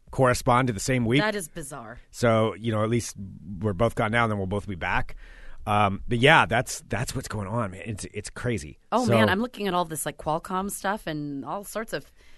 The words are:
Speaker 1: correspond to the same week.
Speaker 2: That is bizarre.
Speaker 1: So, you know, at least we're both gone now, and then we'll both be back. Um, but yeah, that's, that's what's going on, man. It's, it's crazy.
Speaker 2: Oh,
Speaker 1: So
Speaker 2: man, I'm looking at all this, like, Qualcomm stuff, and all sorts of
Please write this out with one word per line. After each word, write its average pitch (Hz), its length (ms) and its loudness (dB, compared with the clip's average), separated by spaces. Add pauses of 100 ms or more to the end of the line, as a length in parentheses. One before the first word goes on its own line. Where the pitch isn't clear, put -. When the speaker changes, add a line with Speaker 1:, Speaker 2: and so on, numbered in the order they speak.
(120)
Speaker 1:
correspond 127 560 4
to 120 60 0
the 95 80 -6
same 127 240 0
week. 123 160 4
Speaker 2:
That 214 140 0
is 185 120 -8
bizarre. 135 520 -14 (120)
Speaker 1:
So, 110 440 4
you 110 180 -4
know, 107 100 0
at 110 60 2
least 117 260 -2 (460)
we're 107 120 0
both 113 220 2
gone 110 160 0
now, 117 140 4
and 110 60 2
then 104 80 -2
we'll 95 80 -2
both 98 200 -2
be 98 80 -6
back. 90 400 -2 (500)
Um, 104 420 2
but 120 100 0
yeah, 131 280 8
that's, 113 440 -2
that's 113 260 -4
what's 131 120 -6
going 101 200 -6
on, 107 240 -4
man. 95 140 -12
It's, 107 280 -8
it's - 160 -10
crazy. 107 500 -6 (120)
Speaker 2:
Oh, 240 140 2
Speaker 1:
So 220 60 4
Speaker 2:
man, 117 180 6
I'm 196 120 2
looking 233 260 -4
at 185 60 0
all 180 120 2
this, 160 200 -6
like, 151 120 -6
Qualcomm 180 540 -4
stuff, 202 360 -4
and 147 380 -6
all 180 180 -8
sorts 220 300 -8
of 147 180 -8 (260)